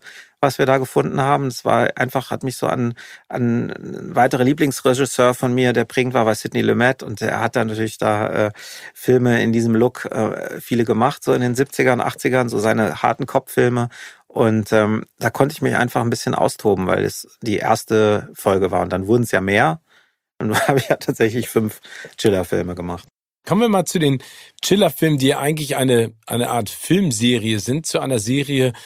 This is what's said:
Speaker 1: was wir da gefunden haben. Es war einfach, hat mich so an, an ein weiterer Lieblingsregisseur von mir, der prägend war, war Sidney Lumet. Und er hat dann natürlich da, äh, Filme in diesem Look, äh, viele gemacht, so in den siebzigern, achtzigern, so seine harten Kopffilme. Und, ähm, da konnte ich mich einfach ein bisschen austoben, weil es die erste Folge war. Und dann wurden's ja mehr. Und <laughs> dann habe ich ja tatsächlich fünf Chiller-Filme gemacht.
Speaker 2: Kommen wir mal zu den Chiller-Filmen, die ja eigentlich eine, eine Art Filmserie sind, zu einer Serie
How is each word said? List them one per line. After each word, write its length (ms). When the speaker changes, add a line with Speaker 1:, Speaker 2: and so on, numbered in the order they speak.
Speaker 1:
was 180
wir 80
da 120
gefunden 420
haben. 280
Es 160
war 320
einfach, 340
hat 140
mich 120
so 120
an, 260
an 440
ein 420
weiterer 300
Lieblingsregisseur 920
von 180
mir, 200
der 120
prägend 300
war, 120
war 100
Sidney 260
Lumet. 400
Und 180
er 200
hat 160
dann 100
natürlich 320
da, 480
äh, 40
Filme 480
in 100
diesem 220
Look, 300
äh, 560
viele 240
gemacht, 400
so 80
in 80
den 160
siebzigern, 440
achtzigern, 480
so 120
seine 420
harten 240
Kopffilme. 640
Und, 440
ähm, 340
da 120
konnte 240
ich 60
mich 140
einfach 280
ein 80
bisschen 260
austoben, 500
weil 180
es 220
die 140
erste 760
Folge 380
war. 120
Und 100
dann 160
wurden's 240
ja 80
mehr. 400
Und 120
<laughs> 0
dann 180
habe 100
ich 100
ja 100
tatsächlich 500
fünf 320
Chiller-Filme 600
gemacht. 320
Speaker 2:
Kommen 160
wir 80
mal 160
zu 120
den 240
Chiller-Filmen, 560
die 120
ja 100
eigentlich 380
eine, 360
eine 240
Art 180
Filmserie 920
sind, 260
zu 120
einer 200
Serie 560